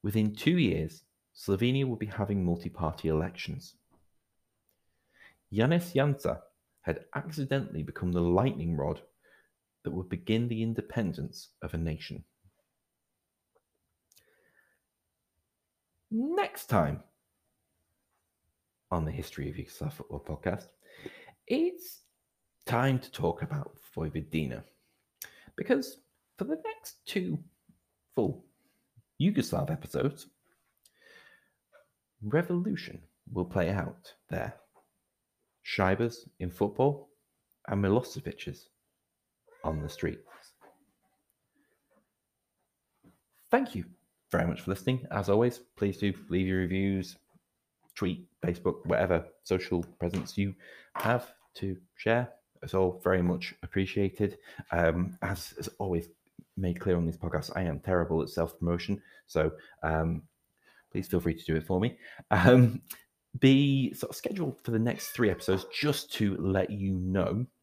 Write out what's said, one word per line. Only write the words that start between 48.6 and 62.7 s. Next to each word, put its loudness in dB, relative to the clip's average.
whatever 4
social 0
presence -2
you 0
have 0
to -4
share. 0
It's -8
all 2
very 6
much 0
appreciated. 0
Um, 2
as, -6
as -8
always -2
made 0
clear 2
on 2
these -2
podcasts, -4
I -2
am -2
terrible 2
at -4
self-promotion, -2
so, 2
um, 0
please -6
feel 2
free 0
to -12
do 0
it -2
for 2
me. -2
Um, 8